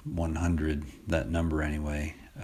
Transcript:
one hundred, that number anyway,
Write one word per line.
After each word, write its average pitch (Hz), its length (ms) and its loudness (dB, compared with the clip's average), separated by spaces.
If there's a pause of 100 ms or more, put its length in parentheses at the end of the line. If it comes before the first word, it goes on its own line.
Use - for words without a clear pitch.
one 85 320 -2
hundred, 78 480 2 (240)
that 80 220 2
number 82 320 2
anyway, 76 540 -2 (280)